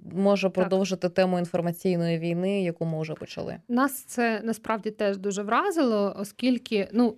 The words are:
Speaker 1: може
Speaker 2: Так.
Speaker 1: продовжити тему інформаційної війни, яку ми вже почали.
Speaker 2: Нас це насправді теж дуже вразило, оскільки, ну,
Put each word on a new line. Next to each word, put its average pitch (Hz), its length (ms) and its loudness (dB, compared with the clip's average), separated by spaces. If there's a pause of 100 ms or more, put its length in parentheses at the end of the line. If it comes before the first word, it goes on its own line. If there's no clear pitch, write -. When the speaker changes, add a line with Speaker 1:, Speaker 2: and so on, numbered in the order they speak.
(160)
Speaker 1:
може 196 340 4
Speaker 2:
Так. 180 40 -8
Speaker 1:
продовжити 185 560 0
тему 180 300 2
інформаційної 170 800 0
війни, 180 440 0
яку 170 220 -2
ми 160 160 -2
вже 160 120 -6
почали. - 440 -10 (100)
Speaker 2:
Нас 254 360 0
це 226 400 -2
насправді 220 480 -4
теж 202 260 0
дуже 196 260 -4
вразило, 233 760 2
оскільки, 226 760 -2
ну, 233 240 4